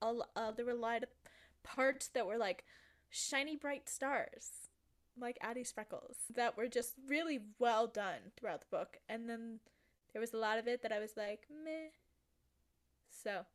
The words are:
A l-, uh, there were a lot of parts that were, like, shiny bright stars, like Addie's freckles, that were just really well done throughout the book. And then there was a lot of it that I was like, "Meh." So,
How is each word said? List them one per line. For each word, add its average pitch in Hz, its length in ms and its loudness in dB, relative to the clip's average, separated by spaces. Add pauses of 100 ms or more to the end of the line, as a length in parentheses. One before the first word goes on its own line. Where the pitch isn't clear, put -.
A 220 40 2
l-, 233 280 2
uh, 220 160 0
there 233 160 -4
were 247 60 2
a 240 40 2
lot 233 280 2
of - 40 -8 (540)
parts 269 460 4
that 233 180 2
were, 214 120 0
like, 196 260 2 (460)
shiny 294 460 0
bright 285 320 -4
stars, - 600 -2 (680)
like 247 220 -6
Addie's 240 320 -4
freckles, - 440 -8 (180)
that 240 220 2
were 226 120 0
just 240 260 0 (120)
really 294 340 2 (180)
well 233 280 8
done 196 500 -4
throughout 180 260 -2
the - 40 -20 (100)
book. - 200 -2 (120)
And 226 200 -4
then 226 320 -6 (520)
there 214 80 -4
was 226 140 0
a 226 40 0
lot 220 200 4
of 226 80 -2
it 247 160 0
that 220 100 -2
I 208 60 2
was 214 180 -4
like, 214 300 -4 (180)
"Meh." 320 260 -4 (1160)
So, 196 460 -6